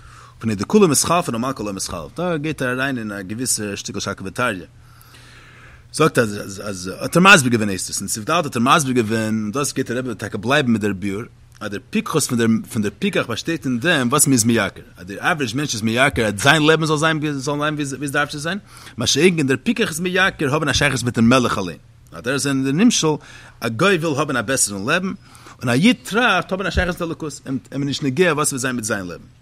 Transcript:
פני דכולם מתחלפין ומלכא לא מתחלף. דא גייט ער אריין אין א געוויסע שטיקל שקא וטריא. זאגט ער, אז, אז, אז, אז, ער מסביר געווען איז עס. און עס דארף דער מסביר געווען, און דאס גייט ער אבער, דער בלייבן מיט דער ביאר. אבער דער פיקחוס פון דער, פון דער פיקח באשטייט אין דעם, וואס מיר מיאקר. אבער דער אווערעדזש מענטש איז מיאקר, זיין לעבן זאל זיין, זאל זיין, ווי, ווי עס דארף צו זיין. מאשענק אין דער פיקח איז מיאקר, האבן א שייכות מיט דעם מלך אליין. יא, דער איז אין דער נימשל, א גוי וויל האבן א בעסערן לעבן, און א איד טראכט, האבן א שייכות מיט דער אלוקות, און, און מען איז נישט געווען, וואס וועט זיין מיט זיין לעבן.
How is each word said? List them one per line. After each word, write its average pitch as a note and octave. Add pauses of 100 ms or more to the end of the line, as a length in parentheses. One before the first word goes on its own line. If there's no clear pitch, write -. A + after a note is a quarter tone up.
(380)
פני A2
דכולם E3+
מתחלפין E3
ומלכא B2
לא G#2
מתחלף. F2
דא E3+
גייט D3+
ער B2+
אריין C3
אין G#2+
א G2+
געוויסע G#2+
שטיקל -
שקא G2
וטריא. G2 (1300)
זאגט D#3
ער, B2
אז, G#2
אז, G2
אז, F#2+ (100)
אז, -
ער E3+
מסביר F3+
געווען G#2+
איז F#2+
עס. -
און G2+
עס F#2+
דארף D#3
דער A#2+
מסביר C3+
געווען, A2
און G#2
דאס C#3+
גייט C3
ער B2
אבער, B2+
דער G#2+
בלייבן B2+
מיט A2
דער G#2
ביאר. G2 (380)
אבער G#2+
דער G2 (100)
פיקחוס -
פון A#2+
דער, A#2 (260)
פון A2+
דער G2+
פיקח F3+
באשטייט C#3+
אין B2+
דעם, C#3
וואס C#3+
מיר C3+
מיאקר. A2 (120)
אבער F2+
דער F#2+
אווערעדזש C#3+
מענטש C#3+
איז G#2
מיאקר, A#2
זיין C#3+
לעבן D#3
זאל D#3
זיין, D#3
זאל C#3
זיין, D3+
ווי, D3
ווי C3+
עס C#3+
דארף D3
צו D3+
זיין. E3 (400)
מאשענק D#3
אין D3
דער C3
פיקח A3+
איז D#3
מיאקר, F#3
האבן D#3
א C3
שייכות C3
מיט A#2
דעם A2+
מלך A#2+
אליין. F2 (340)
יא, E2
דער B2+
איז C#3
אין C3+
דער C3+
נימשל, G3 (540)
א A#2
גוי E3
וויל D#3
האבן C#3+
א A#2+
בעסערן G2+
לעבן, F#3 (500)
און B2+
א A#2+
איד F3+
טראכט, G3
האבן F#3+
א F3
שייכות F3+
מיט F3
דער F3
אלוקות, D3+
און, C3+ (140)
און C#3
מען C#3+
איז C3
נישט -
געווען, D3
וואס C#3+
וועט C3+
זיין B2+
מיט A2+
זיין G#2
לעבן. E2 (180)